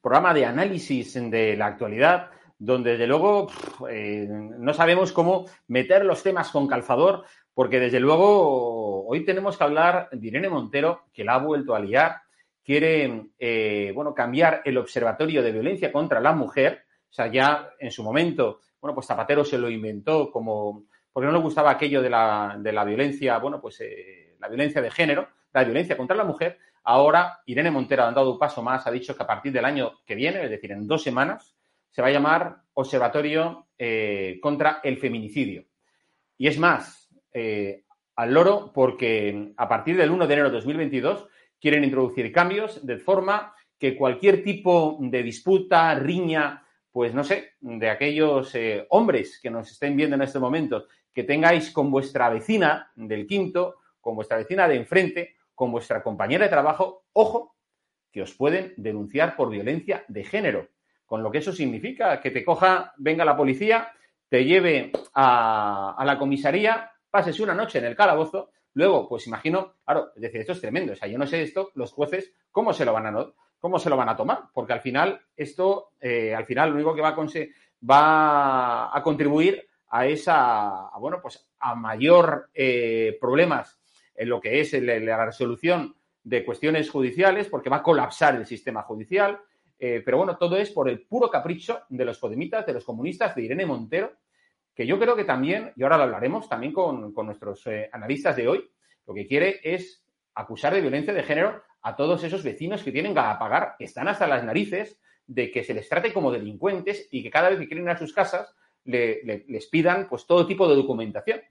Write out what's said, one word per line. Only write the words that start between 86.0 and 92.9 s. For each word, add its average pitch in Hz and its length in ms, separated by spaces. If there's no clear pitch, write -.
de 120 220
cuestiones 156 440
judiciales, 185 600
porque 131 200
va 139 100
a - 40
colapsar 147 540
el 113 100
sistema 110 380
judicial, 202 560
eh, 120 280
pero 127 140
bueno, 175 180
todo 175 200
es 202 140
por 135 180
el 120 120
puro 233 280
capricho 170 600
de 127 160
los 117 160
podemitas, 139 440
de 143 100
los 120 100
comunistas, 170 500